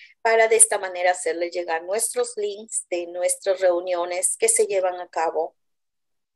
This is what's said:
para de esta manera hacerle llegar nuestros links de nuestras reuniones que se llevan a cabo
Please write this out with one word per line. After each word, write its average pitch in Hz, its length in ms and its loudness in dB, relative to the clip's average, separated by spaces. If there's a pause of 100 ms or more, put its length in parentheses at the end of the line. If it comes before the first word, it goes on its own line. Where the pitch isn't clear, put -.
(220)
para 226 260 4
de 220 100 4
esta 214 200 6
manera 185 340 0
hacerle 170 380 -2
llegar 170 360 -4
nuestros 226 520 -4
links 208 520 -6
de 175 180 -4
nuestras 180 520 -2
reuniones 180 760 0
que 226 100 2
se 220 200 2
llevan 185 320 -2
a 180 100 -12
cabo 160 460 -4 (800)